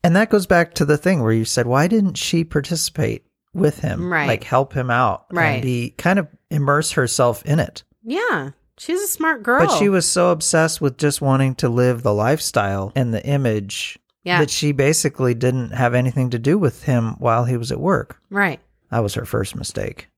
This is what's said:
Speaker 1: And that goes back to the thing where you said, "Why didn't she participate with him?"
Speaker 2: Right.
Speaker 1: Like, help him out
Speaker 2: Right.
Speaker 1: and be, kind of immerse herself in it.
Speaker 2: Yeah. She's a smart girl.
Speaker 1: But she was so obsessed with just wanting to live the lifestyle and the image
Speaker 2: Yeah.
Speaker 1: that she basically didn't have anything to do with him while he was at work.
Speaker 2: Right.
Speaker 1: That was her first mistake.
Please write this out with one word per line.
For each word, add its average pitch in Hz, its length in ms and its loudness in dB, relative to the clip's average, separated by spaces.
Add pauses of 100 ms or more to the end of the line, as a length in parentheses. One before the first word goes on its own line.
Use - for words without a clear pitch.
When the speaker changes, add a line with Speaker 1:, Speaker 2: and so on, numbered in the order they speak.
Speaker 1:
And 170 120 -2
that 214 140 0
goes 202 180 2
back 170 280 2
to 160 100 0
the 147 120 2
thing 180 240 0
where 113 120 2
you 113 120 2
said, 120 220 -2
"Why 139 200 2
didn't 202 300 2
she - 260 -2
participate 151 800 -4 (280)
with 151 260 0
him?" 180 320 -4
Speaker 2:
Right. 151 160 0
Speaker 1:
Like, 113 160 -2
help 135 300 0
him 127 180 -2
out 120 400 0
Speaker 2:
Right. 170 220 2
Speaker 1:
and 127 100 -4
be, 123 340 -2
kind 190 220 2
of 160 80 -4 (240)
immerse 147 400 2
herself 123 520 0
in 151 160 0
it. - 240 -6 (200)
Speaker 2:
Yeah. 226 480 -4 (260)
She's 359 240 -4
a 403 60 -6
smart 311 340 -2
girl. 240 240 2
Speaker 1:
But 220 140 2
she 202 100 4
was 185 180 2
so 180 220 2
obsessed 160 500 0
with 139 200 -2
just 147 220 0
wanting 135 340 2
to - 140 0
live 120 340 2
the 110 100 2
lifestyle 104 840 0
and 123 180 0
the 107 120 -4
image 113 720 -2 (260)
Speaker 2:
Yeah. 175 160 0
Speaker 1:
that 151 120 2
she 147 200 0
basically 135 640 2
didn't 123 380 -2
have 123 240 0
anything 127 340 0
to 120 100 -2
do 147 200 2
with 147 240 0
him 120 340 0
while 120 280 0
he 123 120 -2
was 120 140 -6
at 123 80 -4
work. 151 500 -2
Speaker 2:
Right. 196 300 -2 (320)
Speaker 1:
That 117 100 0
was 101 140 -2
her - 100 -6
first 104 300 -4
mistake. - 640 -10